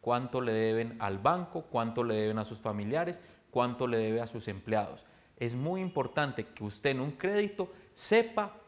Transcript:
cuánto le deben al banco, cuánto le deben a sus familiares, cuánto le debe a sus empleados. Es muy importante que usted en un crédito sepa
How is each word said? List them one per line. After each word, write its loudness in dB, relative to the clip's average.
cuánto 2
le 0
deben 2
al 0
banco, 2
cuánto 0
le 2
deben 2
a -2
sus -10
familiares, -2
cuánto 0
le 2
debe 2
a -2
sus -8
empleados. -2
Es -2
muy -2
importante -2
que -10
usted 0
en 0
un -2
crédito 0
sepa 2